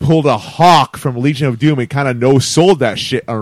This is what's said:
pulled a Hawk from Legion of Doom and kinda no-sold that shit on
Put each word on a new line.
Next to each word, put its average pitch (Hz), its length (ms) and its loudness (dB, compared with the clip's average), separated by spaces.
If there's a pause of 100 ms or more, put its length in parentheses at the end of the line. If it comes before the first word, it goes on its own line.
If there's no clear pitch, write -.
pulled 156 260 0
a 123 120 0
Hawk 160 580 2
from 131 240 -6
Legion 143 280 -2
of 117 100 -4
Doom 151 200 0
and 120 100 -4
kinda 139 260 -2
no-sold 139 680 2
that 110 180 -2
shit - 300 -6
on 117 140 -6